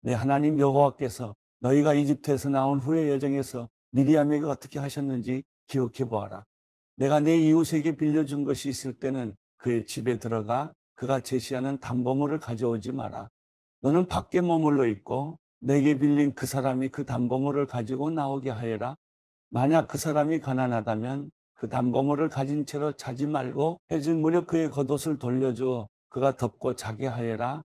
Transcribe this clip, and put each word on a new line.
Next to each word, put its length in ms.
내 140
하나님 440
여호와께서 760
너희가 360
이집트에서 540
나온 300
후의 320
여정에서 580
미리암에게 560
어떻게 320
하셨는지 680
기억해 420
보아라. 360
내가 240
내 160
이웃에게 600
빌려준 480
것이 240
있을 260
때는 400
그의 280
집에 320
들어가 540
그가 260
제시하는 600
담보물을 580
가져오지 540
마라. 360
너는 260
밖에 340
머물러 460
있고 520
내게 360
빌린 360
그 100
사람이 440
그 180
담보물을 600
가지고 440
나오게 400
하여라. 460
만약 380
그 100
사람이 440
가난하다면 920
그 140
담보물을 600
가진 380
채로 260
자지 340
말고 540
해질 240
무렵 320
그의 240
겉옷을 480
돌려주어 680
그가 280
덮고 380
자게 320
하여라. 580